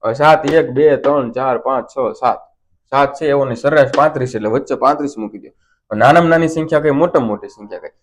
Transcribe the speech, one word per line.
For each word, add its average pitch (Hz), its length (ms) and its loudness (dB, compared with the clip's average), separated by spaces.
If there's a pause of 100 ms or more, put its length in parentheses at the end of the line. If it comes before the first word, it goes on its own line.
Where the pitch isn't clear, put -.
હવે 113 100 -2
સાત, 170 380 4
એક, 160 180 2
બે, 143 260 2
ત્રણ, 131 360 -2
ચાર, 127 260 -2
પાંચ, 127 300 -4
છ, 123 320 -4
સાત. 117 180 0 (520)
સાત 139 280 0
છે 160 80 -6
એવો 143 180 0
ને 123 100 -6
સરેરાશ 139 420 2
પાંત્રીસ 143 380 0
એટલે 107 140 -4
વચ્ચે 113 260 -2
પાંત્રીસ 143 440 -2
મૂકી 107 200 -10
દો. - 100 -20
હવે - 500 -12
નાનામાં 160 320 4
નાની 165 180 2
સંખ્યા 156 320 -2
કઈ, 151 100 0
મોટામાં 143 380 0
મોટી 104 200 -8
સંખ્યા 101 300 -18
કઈ? 76 100 -16 (140)